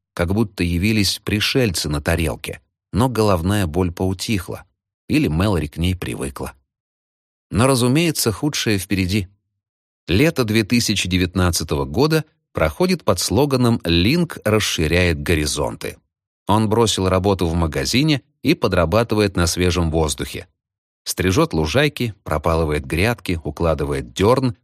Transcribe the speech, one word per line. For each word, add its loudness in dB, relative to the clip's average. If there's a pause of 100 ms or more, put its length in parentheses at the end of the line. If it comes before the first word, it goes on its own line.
(140)
как -2
будто -2
явились 0
пришельцы -2
на -4
тарелке, -4 (320)
но 2
головная 2
боль 0
поутихла, -4 (420)
или 2
Мэлори 0
к -14
ней 0
привыкла. -8 (1000)
Но, 2
разумеется, 2
худшее -2
впереди. -2 (800)
Лето 2
две 2
тысячи 0
девятнадцатого 0
года 0 (280)
проходит 0
под 0
слоганом 2
«Линк 0
расширяет 0
горизонты». -4 (500)
Он 2
бросил 2
работу 2
в -2
магазине 0 (220)
и 2
подрабатывает 0
на 2
свежем 0
воздухе. -4 (580)
Стрижёт 0
лужайки, 0
пропалывает 0
грядки, -2
укладывает -4
дёрн, 2